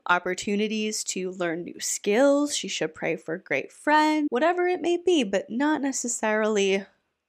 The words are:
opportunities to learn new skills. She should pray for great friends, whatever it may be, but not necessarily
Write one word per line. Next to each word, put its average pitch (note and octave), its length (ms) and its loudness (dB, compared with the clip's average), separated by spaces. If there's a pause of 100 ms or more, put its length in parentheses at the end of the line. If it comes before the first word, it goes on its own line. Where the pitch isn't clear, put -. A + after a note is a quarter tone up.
opportunities G#3 960 -2
to F#3 260 -6
learn F3 320 -4
new - 160 -14
skills. C#4+ 760 2
She - 120 -6
should D#3+ 280 -4
pray D#3+ 220 -4
for D#3+ 200 -8
great - 340 -4
friends, D4+ 600 2
whatever F4 360 2
it F4+ 140 0
may F4 160 0
be, F4 260 2
but G3 260 -2
not C#4+ 320 0
necessarily G#3+ 1040 0 (440)